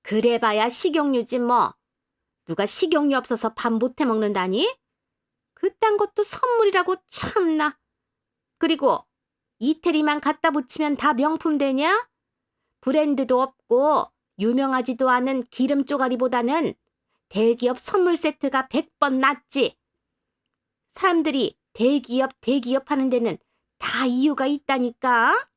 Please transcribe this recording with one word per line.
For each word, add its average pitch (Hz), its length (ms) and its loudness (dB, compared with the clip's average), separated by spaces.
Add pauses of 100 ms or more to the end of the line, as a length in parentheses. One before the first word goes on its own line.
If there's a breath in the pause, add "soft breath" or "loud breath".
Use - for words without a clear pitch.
그래봐야 226 680 0
식용유지 277 680 0
뭐. 233 360 0 (680)
누가 185 200 -2
식용유 294 500 0
없어서 226 380 -2
밥 233 200 -2
못해 254 320 -2
먹는다니? 214 640 0 (880)
그딴 415 440 0
것도 415 260 0
선물이라고 403 720 0 (120)
참나. 311 720 -2 (760)
그리고 196 480 0 (540)
이태리만 302 600 0
갖다 302 320 -2
붙이면 294 460 -4
다 294 160 0
명품 302 440 -2
되냐? 285 520 0 (720)
브랜드도 269 580 2
없고 262 720 0 (280)
유명하지도 254 720 0
않은 254 340 0
기름 269 420 -2
쪼가리보다는 254 880 -2 (560)
대기업 240 500 0
선물 349 380 2
세트가 269 500 -2
백 311 220 -2 (100)
번 269 200 0
낫지. 269 580 -2 (1120)
사람들이 311 680 0 (160)
대기업, 254 680 0
대기업 262 500 -2
하는 269 180 0
데는 233 280 0 (400)
다 - 280 -4
이유가 262 420 0
있다니까. 262 1080 0